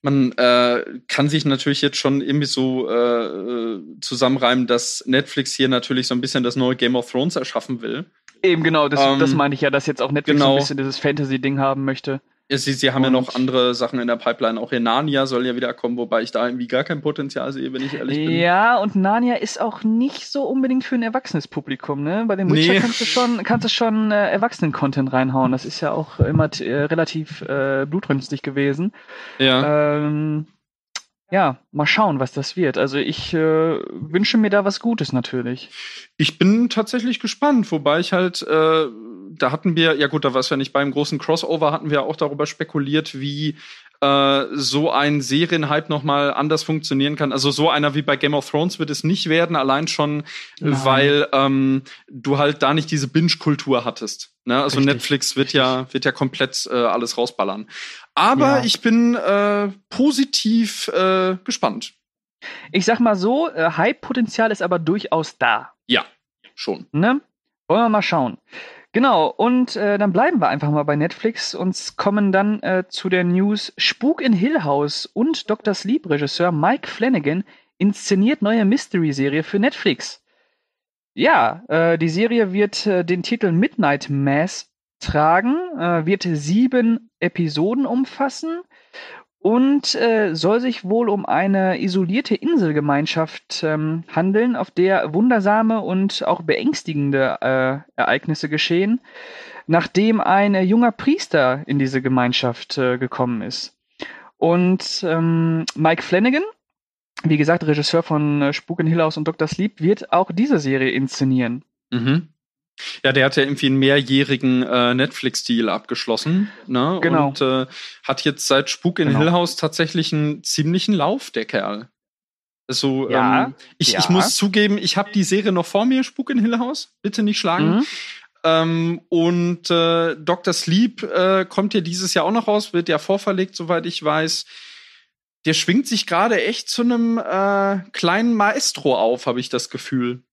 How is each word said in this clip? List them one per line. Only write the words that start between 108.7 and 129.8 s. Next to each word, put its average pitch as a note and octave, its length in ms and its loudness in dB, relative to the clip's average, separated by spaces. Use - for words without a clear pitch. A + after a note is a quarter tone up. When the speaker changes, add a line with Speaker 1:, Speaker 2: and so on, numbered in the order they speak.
Speaker 2:
in E3 60 2
Hill E3 160 2
House D#3 140 0
und D3+ 100 -4
Doktor D#3 220 -2
Sleep, - 320 -4
wird F#3 320 0
auch F3+ 200 2
diese A3+ 280 2
Serie C3 300 0
inszenieren. C3 720 -2
Speaker 1:
Mhm. C3 380 0
Ja, C3+ 80 4
der C3+ 140 6
hat C#3 100 0
ja C#3 80 4
irgendwie C#3 220 -2
einen C3+ 120 2
mehrjährigen, C3+ 840 2
äh, B2 300 2
Netflix-Deal B2 760 -2
abgeschlossen, B2 800 -2
ne? C#3 360 0
Speaker 2:
Genau. D#3+ 260 2
Speaker 1:
Und, C3+ 120 -6
äh, C3 260 0
hat C3+ 200 -4
jetzt - 260 -2
seit C3+ 220 2
Spuk - 280 -2
in D#3 100 2
Speaker 2:
Genau. C#3 120 4
Speaker 1:
Hill D#3+ 100 4
House F3 260 2
tatsächlich D#3+ 560 -2
einen D3+ 300 -2
ziemlichen E3+ 520 0
Lauf, F3+ 360 -2
der A2+ 140 -4
Kerl. G#2 460 -6
Also, C3+ 440 -2
Speaker 2:
Ja, B2+ 340 4
Speaker 1:
ähm, C3+ 100 -8
ich, - 140 0
Speaker 2:
ja. F#3 80 0
Speaker 1:
ich F#3 80 0
muss F3+ 260 4
zugeben, G3+ 440 2
ich - 180 -2
hab G3+ 160 -2
die G3+ 100 2
Serie F#3+ 300 0
noch F3 140 0
vor G#3 180 0
mir, C4 180 2
Spuk - 280 -8
in B3+ 100 0
Hill A#3 180 0
House. B3+ 440 -6
Bitte G#3 200 -2
nicht G#3 160 0
schlagen. E3+ 380 2
Speaker 2:
Mhm. C#4 100 2
Speaker 1:
Ähm, E3 560 2
und, F3 600 0
äh, E3 460 2